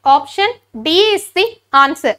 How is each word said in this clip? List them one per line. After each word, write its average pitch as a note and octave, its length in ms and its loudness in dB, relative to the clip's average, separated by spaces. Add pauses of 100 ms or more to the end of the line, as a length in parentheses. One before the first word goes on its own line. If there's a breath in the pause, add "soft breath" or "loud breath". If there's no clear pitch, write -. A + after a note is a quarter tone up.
(160)
Option F#4+ 340 -2 (360)
D D#4 40 -2 (260)
is - 100 -6 (120)
the F#4+ 80 0 (360)
answer. C#4 380 0